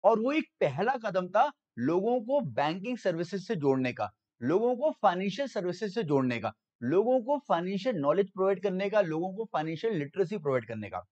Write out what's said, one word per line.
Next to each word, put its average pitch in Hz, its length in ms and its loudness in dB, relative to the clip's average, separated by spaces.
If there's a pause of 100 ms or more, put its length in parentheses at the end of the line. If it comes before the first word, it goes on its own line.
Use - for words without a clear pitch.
और 214 160 6
वो 254 120 0
एक 311 120 0 (160)
पहला 190 360 0
कदम 185 320 -2
था 233 240 4 (260)
लोगों 190 420 0
को 262 200 0
बैंकिंग 180 580 -2
सर्विसेज 180 480 -4
से 226 100 -2
जोड़ने 131 360 2
का, 110 200 -6 (300)
लोगों 220 340 2
को 294 140 0
फाइनेंशियल 196 580 0
सर्विसेज 185 460 -4
से 233 80 -2
जोड़ने 131 380 2
का, 107 120 -4 (300)
लोगों 214 400 2
को 277 160 0
फाइनेंशियल 190 580 -2
नॉलेज 160 340 2
प्रोवाइड 190 320 0
करने 196 280 0
का, 208 100 4
लोगों 180 360 -2
को 220 160 -6
फाइनेंशियल 165 420 -2
लिटरेसी 175 440 -2
प्रोवाइड 131 300 0
करने 107 220 -8
का। 90 100 -6 (120)